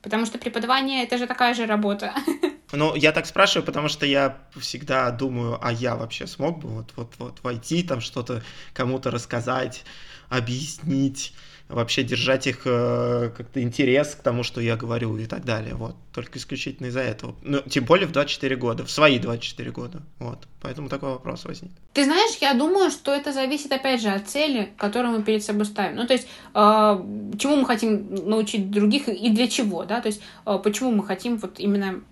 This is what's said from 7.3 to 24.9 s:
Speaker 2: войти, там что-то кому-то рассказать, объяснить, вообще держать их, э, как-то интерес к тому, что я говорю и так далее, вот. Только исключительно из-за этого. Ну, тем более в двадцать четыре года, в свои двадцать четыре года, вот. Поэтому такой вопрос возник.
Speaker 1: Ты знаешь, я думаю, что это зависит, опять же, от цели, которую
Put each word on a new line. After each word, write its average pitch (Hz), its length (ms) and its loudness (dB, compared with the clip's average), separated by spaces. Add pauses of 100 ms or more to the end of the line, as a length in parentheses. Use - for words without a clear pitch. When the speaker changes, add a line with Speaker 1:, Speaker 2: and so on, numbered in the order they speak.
Speaker 2:
войти, 127 400 -2
там 135 160 -2
что-то 117 420 -6 (300)
кому-то 127 400 -2
рассказать, 120 720 -4 (440)
объяснить, 135 1040 -2 (340)
вообще 117 340 0
держать 127 460 2
их, 123 160 -4
э, 120 720 2
как-то 120 260 -6
интерес 131 540 4
к - 60 -20
тому, 120 200 2
что - 180 -4
я 117 160 2
говорю 117 420 -4
и 110 80 -6
так - 180 -8
далее, 113 320 -4
вот. 117 180 -8 (180)
Только - 280 -10
исключительно 135 480 -8
из-за 123 120 -2
этого. 117 420 -6
Ну, 139 180 0
тем 131 240 0
более 190 240 6
в 165 40 -6
двадцать 143 200 2
четыре 131 240 -2
года, 120 280 -2
в - 60 -10
свои 143 300 6
двадцать 117 240 -4
четыре 127 260 -10
года, 120 320 -12 (160)
вот. 120 300 -12 (120)
Поэтому 135 280 -10
такой 139 220 -6
вопрос - 340 -8
возник. - 260 -12 (220)
Speaker 1:
Ты 277 120 4
знаешь, 370 360 4
я 277 140 4
думаю, 330 360 4
что - 240 -2
это 285 180 -2
зависит, 269 380 -2
опять 269 320 0
же, 214 60 2
от 202 180 -2
цели, 277 520 0
которую 226 400 0